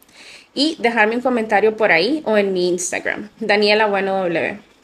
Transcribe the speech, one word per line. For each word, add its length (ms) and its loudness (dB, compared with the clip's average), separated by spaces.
Y 240 -2
dejarme 360 0
un 60 -4
comentario 560 0
por 140 2
ahí 340 0
o 140 2
en 140 0
mi 160 0
Instagram, 600 -4
Daniela 460 2
Bueno 300 0
W, 440 -2